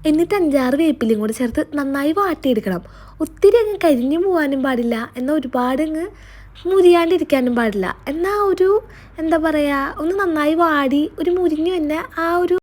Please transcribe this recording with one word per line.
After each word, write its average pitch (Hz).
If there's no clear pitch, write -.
എന്നിട്ട് 339
അഞ്ചാറ് 277
വേപ്പിലയും 226
കൂടെ 220
ചേർത്ത് 254
നന്നായി 277
വാട്ടിയെടുക്കണം. 254
ഒത്തിരി 415
അങ്ങ് 415
കരിഞ്ഞു 285
പോകാനും 294
പാടില്ല, 233
എന്നാൽ 269
ഒരുപാട് 254
അങ്ങ് 311
മുരിയാണ്ടിരിക്കാനും 339
പാടില്ല. 208
എന്നാൽ 381
ഒരു, 370
എന്താ 320
പറയുക, 285
ഒന്ന് 339
നന്നായി 311
വാടി 285
ഒരു 339
മുരിഞ്ഞു 330
തന്നെ 302
ആ 339
ഒരു 359